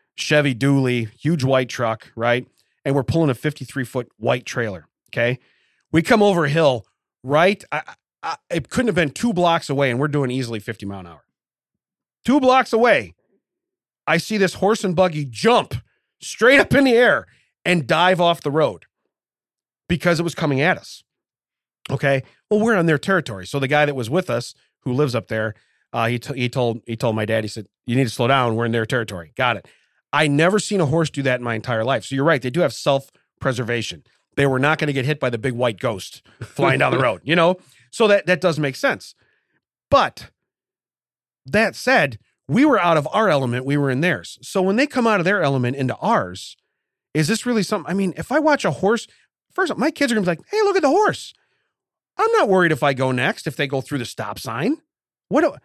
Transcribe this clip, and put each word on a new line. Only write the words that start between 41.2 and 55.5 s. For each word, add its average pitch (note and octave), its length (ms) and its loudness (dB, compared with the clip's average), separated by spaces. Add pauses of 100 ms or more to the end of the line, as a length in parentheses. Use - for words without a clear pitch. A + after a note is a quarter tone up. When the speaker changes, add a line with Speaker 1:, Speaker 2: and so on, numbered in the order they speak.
Speaker 1:
that F#3+ 300 0
said, D#3 420 0 (300)
we G#3+ 160 4
were C4+ 160 4
out F3 160 4
of C#3+ 160 0
our G#3+ 160 2
element, C3 360 0
we C#3 120 0
were C#3+ 140 0
in B2+ 100 0
theirs. D#3 420 -2
So G3 200 -2
when G3 140 0
they C#4 100 2
come B3 200 -2
out G#3+ 140 2
of D#3+ 40 -2
their F#3+ 180 0
element C3+ 340 0
into B2+ 200 -4
ours, C3+ 600 -4 (580)
is D3+ 140 2
this A3 180 -2
really A#3 160 0
something? F3+ 280 -4
I F3+ 40 -4
mean, G3 220 -2
if E3 160 -8
I D4 60 2
watch D4+ 260 2
a F#3+ 60 0
horse, G3+ 360 -2 (460)
first, F4+ 240 -2
my C4 140 0
kids C#4+ 220 -2
are - 20 0
gonna G#3 100 0
be F3 60 0
like, E3 200 -6
"Hey, G#4+ 120 0
look G4 140 2
at F4 60 2
the D4 60 4
horse." - 460 0 (840)
I'm A4+ 160 0
not F#4+ 160 2
worried F3+ 240 4
if C#3+ 100 -2
I C#3+ 100 4
go C3 200 0
next, B2+ 340 -2
if D3 100 -6
they C#3+ 100 -2
go C3+ 140 -4
through C#3 180 -6
the A#2+ 60 -6
stop G#2 340 -10
sign. C#3 380 -4 (520)
What B3+ 140 2
do, D#4+ 120 0 (100)